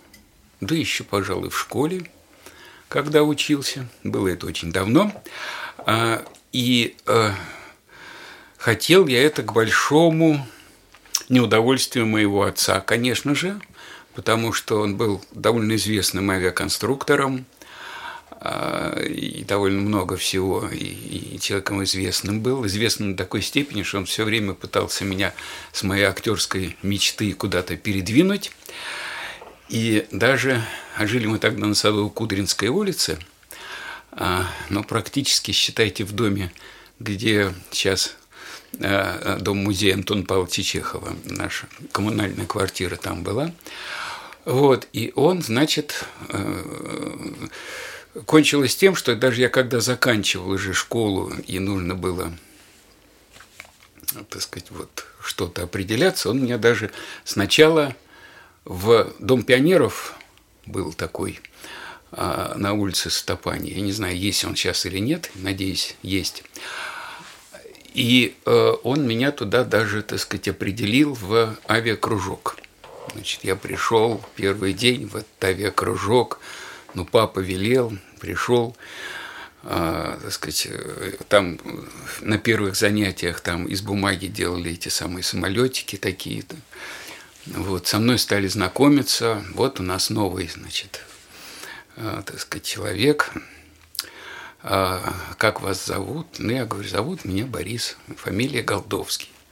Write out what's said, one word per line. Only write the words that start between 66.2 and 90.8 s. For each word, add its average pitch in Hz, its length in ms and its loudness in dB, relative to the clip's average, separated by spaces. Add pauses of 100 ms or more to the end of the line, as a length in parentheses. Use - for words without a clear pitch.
И, 123 420 4 (120)
э, 113 260 8 (100)
он 131 240 2
меня 120 240 2
туда 117 340 2
даже, 107 380 2
так 107 180 -6
сказать, - 280 -6
определил 110 640 2
в 110 420 2 (140)
авиакружок. 110 880 0 (580)
Значит, - 300 -8
я 95 120 2
пришёл 107 640 2 (140)
первый 98 360 0
день 117 340 0
в 101 100 -10
этот - 280 -8
авиакружок, 95 960 2 (540)
ну, 92 100 -4
папа 107 360 2
велел, 104 560 0 (240)
пришёл, 117 560 0 (880)
а, 82 580 -2
так - 100 -10
сказать, - 380 -4
э, - 460 -8 (120)
там 92 300 4 (640)
на 104 180 2
первых 107 380 0
занятиях 101 640 0
там 87 260 -2
из 95 160 -4
бумаги 98 440 0
делали 87 460 -2
эти - 160 -8
самые 90 360 -4
самолётики 101 720 -2
такие-то. 104 600 -6 (920)
Вот, 90 400 -6
со 104 120 2
мной 117 200 4
стали 101 280 2
знакомиться. 113 960 2 (120)
Вот 127 260 0
у - 20 -6
нас 92 280 -2
новый, 92 380 -2
значит, - 540 -10 (920)